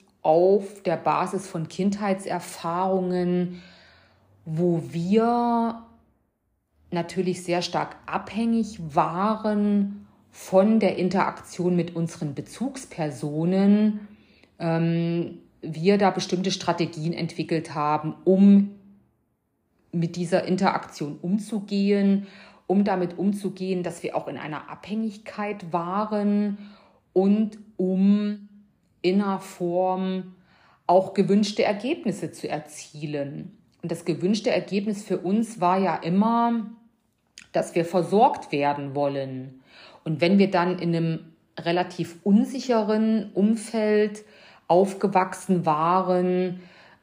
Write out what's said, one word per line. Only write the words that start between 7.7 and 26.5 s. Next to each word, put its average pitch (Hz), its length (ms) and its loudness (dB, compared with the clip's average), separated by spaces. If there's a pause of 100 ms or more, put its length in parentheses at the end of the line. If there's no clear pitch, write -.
abhängig 214 720 -2 (140)
waren 202 1120 0 (240)
von 214 480 4
der 190 180 2
Interaktion 180 800 -2
mit 170 200 -2
unseren 160 380 -6
Bezugspersonen, 190 1700 0 (520)
ähm, 170 800 0 (220)
wir 165 360 2
da 196 140 4
bestimmte 185 400 -2
Strategien 165 640 -2
entwickelt 160 600 -4
haben, 151 500 -2
um 202 480 8 (1200)
mit 170 240 -2
dieser 175 300 0
Interaktion 175 760 -2
umzugehen, 202 1080 0 (400)
um 196 160 4
damit 185 340 -2
umzugehen, 185 680 -2
dass 170 200 -10
wir - 120 -6
auch - 120 -6
in 143 100 -10
einer - 320 -10
Abhängigkeit 208 1040 -8
waren 208 840 0 (560)